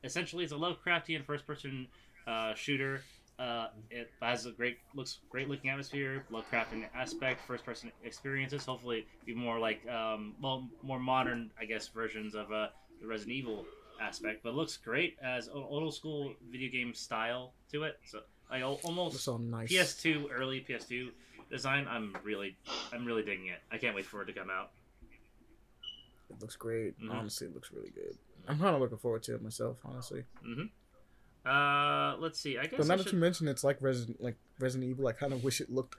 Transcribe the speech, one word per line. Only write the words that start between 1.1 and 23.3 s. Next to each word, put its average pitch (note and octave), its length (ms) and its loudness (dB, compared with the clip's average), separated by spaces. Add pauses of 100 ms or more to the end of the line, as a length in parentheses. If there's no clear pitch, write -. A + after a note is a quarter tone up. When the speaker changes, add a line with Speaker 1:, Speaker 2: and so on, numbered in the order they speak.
Speaker 1:
first-person, C#3+ 640 -4 (380)
uh, A2+ 300 0
shooter. C3+ 480 0 (340)
Uh, A#2 300 -2 (220)
it A#2+ 200 -8 (120)
has A#2 240 2
a A#2+ 60 -6
great, A#2+ 260 0 (180)
looks - 240 -6 (100)
great C3+ 200 -2
looking C3+ 200 -2
atmosphere, C3+ 640 -2
Lovecraftian A2+ 540 0 (100)
aspect, B2 500 0
first-person A#2 460 -6 (120)
experiences. C3+ 600 -2
Hopefully, A#2+ 400 -2 (200)
be A#2 100 -4
more A#2 240 0
like, A2 300 2
um, A2 520 -2
well, C3 260 -2 (140)
more C3 180 -2
modern, B2+ 600 2
I A2+ 60 -4
guess, A2 240 -2
versions A2 440 -4
of, G#2 180 -4
uh, G#2+ 180 2 (300)
the G#2+ 80 -12
Resident A2 300 -4
Evil A2 280 -4 (340)
aspect. G#2+ 440 -4
But A#2 60 -4
it A#2+ 60 -2
looks D#3+ 220 -2
great D#3 460 0
as B2 260 -4
o-, C#3 160 -6
old D3 280 0
school C#3+ 400 -4 (160)
video B2+ 220 -4
game B2 220 -2
style A#2+ 600 -2 (180)
to D3 120 0
it. D#3 220 -4
So, G#2+ 160 -12 (280)
like, B2+ 120 -2
al-, C#3 220 0
almost E3+ 300 0
Speaker 2:
Looks - 140 -2
all A#2+ 120 0
nice. A2+ 300 -2
Speaker 1:
P - 100 6
S F3+ 220 6
two, D3+ 300 4
early C3 300 0
P C3 140 -6
S A2+ 100 -6
two B2 260 -4 (380)
design. C3+ 380 2
I'm G#2+ 360 -2
really, G2+ 320 -2 (380)
I'm A#2+ 120 -4
really A2+ 180 4
digging F#2 240 -2